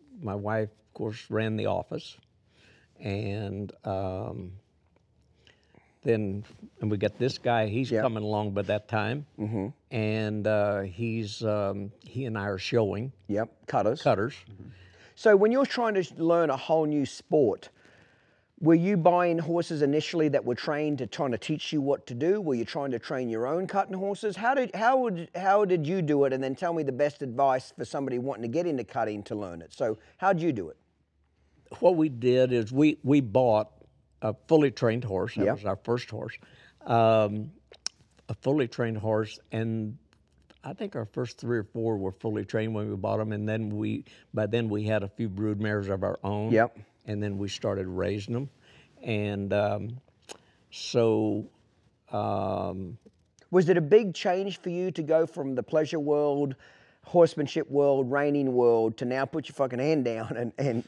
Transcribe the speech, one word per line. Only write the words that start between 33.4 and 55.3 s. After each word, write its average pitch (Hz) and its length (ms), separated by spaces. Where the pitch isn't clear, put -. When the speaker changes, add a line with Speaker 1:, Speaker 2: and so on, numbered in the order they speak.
Speaker 1:
a 110 120
fully 151 240
trained 120 320
horse. 98 320
That 98 80
Speaker 2:
Yep. 104 100
Speaker 1:
was 101 100
our 98 200
first 117 260
horse. 113 260
Um, 110 680
a 117 60
fully 135 320
trained 113 320
horse, 107 400
and 113 440
I 240 80
think - 240
our 113 80
first 120 340
three 120 200
or 107 60
four 113 320
were 95 140
fully 104 340
trained 110 300
when 104 160
we 104 60
bought 104 240
'em, 110 100
and 107 180
then 110 280
we, 107 280
by 107 120
then 113 220
we 104 140
had 107 220
a 98 40
few 113 200
brood 104 320
mares 107 280
of 95 140
our 95 220
own. 104 260
Speaker 2:
Yep. 113 260
Speaker 1:
And 104 160
then 101 160
we 101 100
started 98 380
raising 95 480
'em. 135 160
And, 104 500
um, 104 480
so, 110 760
um, 98 880
Speaker 2:
Was 175 200
it 185 80
a - 20
big 185 340
change 190 440
for - 120
you 180 200
to 165 120
go 160 240
from 135 280